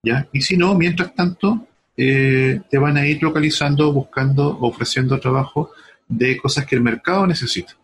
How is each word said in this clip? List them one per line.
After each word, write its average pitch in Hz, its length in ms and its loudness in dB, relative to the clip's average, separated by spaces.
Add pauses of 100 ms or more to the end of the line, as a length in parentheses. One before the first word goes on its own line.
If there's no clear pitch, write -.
¿ya? 127 300 0
Y 135 80 -2
si 185 160 -2
no, 185 180 4
mientras 175 400 0
tanto, 196 520 -2 (300)
eh, 131 720 2
te 143 80 0
van 147 200 2
a 143 100 0
ir 151 160 0
localizando, 151 680 0
buscando, 139 680 0
ofreciendo 127 600 -2
trabajo 135 520 -2 (360)
de 127 300 0
cosas 135 280 -2
que 131 100 -2
el 120 60 2
mercado 170 440 0
necesita. 113 480 -4 (100)